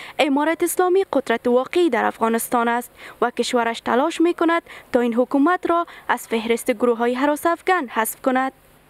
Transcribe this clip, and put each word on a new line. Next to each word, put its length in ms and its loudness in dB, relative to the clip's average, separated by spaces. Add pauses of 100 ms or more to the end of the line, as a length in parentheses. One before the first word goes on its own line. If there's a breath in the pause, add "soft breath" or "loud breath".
(200 loud breath)
امارت 440 2
اسلامی 500 2
قدرت 340 0
واقعی 420 2
در 160 0
افغانستان 640 0
است 240 -2 (300 loud breath)
و 80 2
کشورش 520 -2
تلاش 400 0
می‌کند 400 2 (300 loud breath)
تا 80 4
این 140 0
حکومت 560 2
را 160 2 (220 loud breath)
از 200 -2
فهرست 440 -2
گروه‌های 420 0
هراس 320 -2
افغان 440 -2
حذف 320 -4
کند. 300 0 (380)